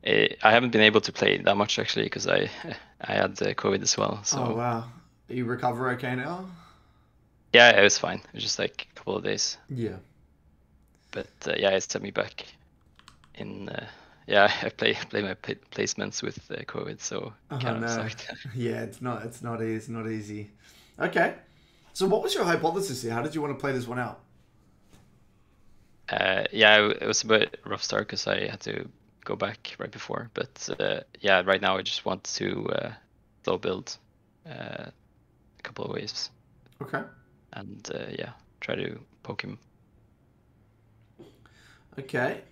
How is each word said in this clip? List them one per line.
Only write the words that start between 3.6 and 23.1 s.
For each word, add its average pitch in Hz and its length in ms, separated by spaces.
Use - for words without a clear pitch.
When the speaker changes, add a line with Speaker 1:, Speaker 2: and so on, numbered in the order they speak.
Speaker 1:
as - 140
well. 104 280
So. - 140
Speaker 2:
Oh 120 180
wow, 120 280
you 123 160
recover 120 460
okay 127 260
now? 170 300
Speaker 1:
Yeah, 120 260
it 98 40
was 101 160
fine. 87 200
It - 160
was 107 80
just, - 160
like, - 320
a - 40
couple 98 220
of 95 80
days. 101 340
Speaker 2:
Yeah. 113 280
Speaker 1:
But, - 160
uh, 82 120
yeah, 98 120
it 95 200
set - 100
me 101 100
back. - 360
In, 98 340
uh, - 180
yeah, 101 280
<laughs> - 60
I 113 60
play, 113 260
play - 280
my 95 120
pla-, - 200
placements 101 500
with, 104 160
uh, - 100
covid, - 380
so - 180
it 110 140
Speaker 2:
Oh, 143 80
Speaker 1:
kind 120 180
of 113 60
Speaker 2:
no. 117 60
Speaker 1:
sucked. 113 420
<laughs> 113 120
Speaker 2:
Yeah, 117 280
it's 113 200
not, 113 220
it's 117 180
not 117 180
easy, 113 140
it's 110 140
not 113 200
easy. 104 420
Okay, 180 340
so - 140
what 190 160
was 440 120
your 262 100
hypothesis 170 580
here? 113 100